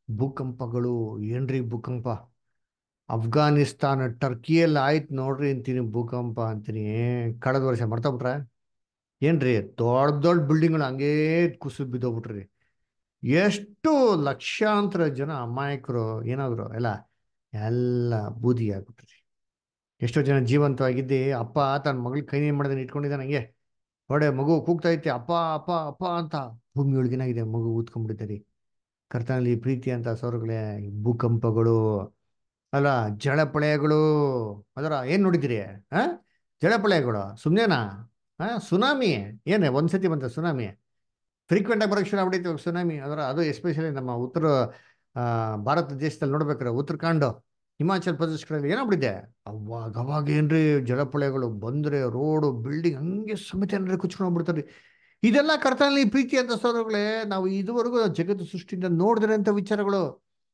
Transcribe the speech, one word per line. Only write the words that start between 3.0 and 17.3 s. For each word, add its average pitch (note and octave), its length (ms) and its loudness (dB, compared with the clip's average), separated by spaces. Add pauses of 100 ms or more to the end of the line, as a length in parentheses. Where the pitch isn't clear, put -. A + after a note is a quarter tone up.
ಅಫ್ಘಾನಿಸ್ತಾನ C#3 960 2
ಟರ್ಕಿಯಲ್ಲಿ C#3+ 720 2
ಆಯ್ತು D3 360 0
ನೋಡ್ರಿ C3+ 360 -2
ಅಂತೀನಿ B2+ 280 -4
ಭೂಕಂಪ A#2+ 600 -4
ಅಂತೀನಿ. A2 460 -4 (540)
ಕಳೆದ C3+ 220 0
ವರ್ಷ B2+ 200 0
ಮರ್ತೋಗ್ಬಿಟ್ರೆ B2 720 -2 (680)
ಏನ್ರಿ, C3 560 2
ದೊಡ್ಡ C#3 460 2
ದೊಡ್ಡ E3+ 240 4
ಬಿಲ್ಡಿಂಗ್‌ಗಳು D#3 360 2
ಹಂಗೇ D3+ 640 2
ಕುಸಿದು C#3 420 -8
ಬಿದ್ದೋಗ್ಬಿಟ್ರಿ. A2+ 600 -6 (720)
ಎಷ್ಟು G3+ 1000 2
ಲಕ್ಷಾಂತರ G3 840 0
ಜನ C#3+ 280 -2
ಅಮಾಯಕರು A#2+ 880 -4
ಏನಾದ್ರು A#2 500 -4
ಎಲ್ಲ, A#2 140 -2 (640)